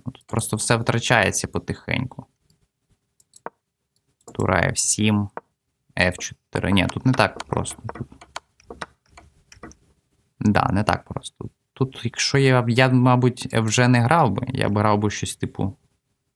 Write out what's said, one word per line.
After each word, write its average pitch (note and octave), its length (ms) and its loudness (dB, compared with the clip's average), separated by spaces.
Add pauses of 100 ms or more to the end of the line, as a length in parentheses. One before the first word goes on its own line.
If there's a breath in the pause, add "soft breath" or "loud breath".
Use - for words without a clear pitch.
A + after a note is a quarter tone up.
тут - 220 -14
просто - 300 -6
все A#2 200 0
втрачається A2+ 720 0
потихеньку. - 800 -8 (2000)
Тура F#2+ 260 0
Ф F2+ 180 -2
сім, G#2 500 0 (680)
Ф F2+ 200 2
чотири. - 540 -6
Ні, G2+ 140 4
тут - 200 -4
не B2+ 60 4
так - 320 0
просто. - 380 -6 (120)
Тут, - 140 -10 (2250)
да, G2+ 320 2
не G2 120 0
так - 200 -2
просто. - 460 -12 (220)
Тут, C3 320 -4
якщо - 340 -2
я, C3 300 4
я, B2+ 200 4
мабуть, B2 680 2
вже A2+ 340 2
не B2 120 4
грав D3 300 4
би, - 180 -4
я - 200 -2
б G#2 100 0
грав G#2 200 2
би G#2 120 0
щось - 260 -8
типу, G#2 400 -6 (600)